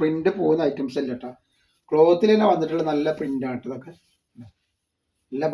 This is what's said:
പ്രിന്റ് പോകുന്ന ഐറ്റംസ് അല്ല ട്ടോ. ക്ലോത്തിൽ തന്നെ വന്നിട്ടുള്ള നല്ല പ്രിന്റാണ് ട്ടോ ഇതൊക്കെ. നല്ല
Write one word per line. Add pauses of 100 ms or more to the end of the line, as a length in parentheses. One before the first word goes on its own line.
പ്രിന്റ്
പോകുന്ന
ഐറ്റംസ്
അല്ല
ട്ടോ. (600)
ക്ലോത്തിൽ
തന്നെ
വന്നിട്ടുള്ള
നല്ല
പ്രിന്റാണ്
ട്ടോ
ഇതൊക്കെ. (1400)
നല്ല